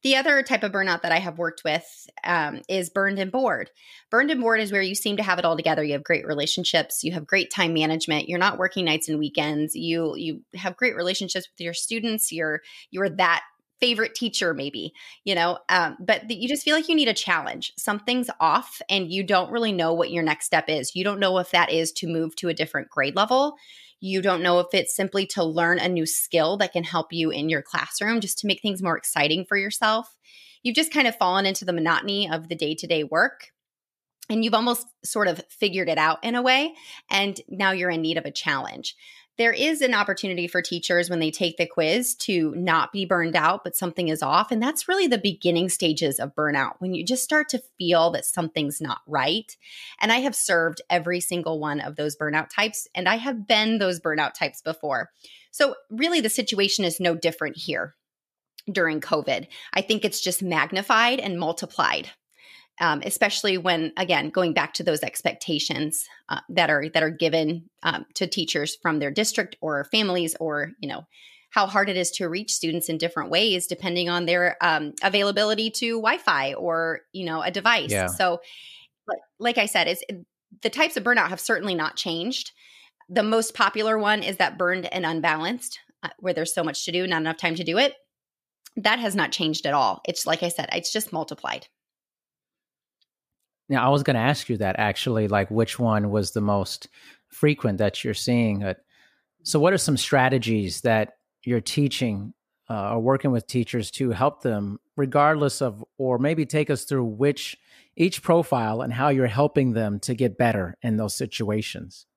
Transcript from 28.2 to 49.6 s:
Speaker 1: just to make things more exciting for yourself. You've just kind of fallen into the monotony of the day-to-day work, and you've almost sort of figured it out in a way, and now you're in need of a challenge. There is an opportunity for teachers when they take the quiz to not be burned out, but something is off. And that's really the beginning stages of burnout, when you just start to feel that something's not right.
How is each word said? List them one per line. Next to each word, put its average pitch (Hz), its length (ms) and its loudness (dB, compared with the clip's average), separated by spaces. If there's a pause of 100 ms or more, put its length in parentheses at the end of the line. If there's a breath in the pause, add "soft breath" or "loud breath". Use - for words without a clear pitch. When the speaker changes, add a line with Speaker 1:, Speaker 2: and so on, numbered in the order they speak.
Speaker 1:
just 196 180 -6
to - 80 -6
make 190 140 0
things 190 220 -4
more 170 140 0
exciting 156 500 0
for 202 100 0
yourself. 214 600 0 (460 loud breath)
You've 240 140 0
just 320 160 0
kind 277 140 2
of 226 100 0
fallen 190 300 4
into 190 180 -2
the 180 80 0
monotony 170 580 0
of 160 180 -4
the 170 80 -4
day-to-day 160 480 -2
work, 175 480 0 (760)
and 220 160 2
you've 226 100 2
almost 233 320 2 (180)
sort 208 240 0
of 165 200 -2
figured 185 400 -2
it 156 100 0
out 156 240 2
in 240 120 -2
a 247 80 0
way, 269 320 2 (360 loud breath)
and 196 380 -2
now 190 220 0
you're 180 200 0
in 165 120 -2
need 160 160 0
of 160 80 -4
a 143 40 -6
challenge. - 680 -4 (420 loud breath)
There 233 140 4
is 294 300 2
an 247 100 2
opportunity 190 540 -2
for 175 160 -2
teachers 175 480 0
when 170 80 0
they 160 120 0
take 165 280 -2
the 165 80 2
quiz 170 540 0
to 165 360 0
not 165 340 2
be 202 140 -4
burned 170 320 0
out, 170 280 2
but 180 120 -8
something 175 320 -2
is 156 140 -2
off. 156 280 2
And 226 120 0
that's 302 260 -2
really 370 200 2
the 233 100 4
beginning 180 500 0
stages 156 500 0
of 143 160 -6
burnout, 147 440 0
when 185 160 -4
you 170 100 -4
just 254 180 -2
start 302 280 0
to 247 120 -4 (140)
feel 170 360 4
that 143 120 -4
something's 156 560 -4
not 135 260 -6
right. 151 480 -2 (460 loud breath)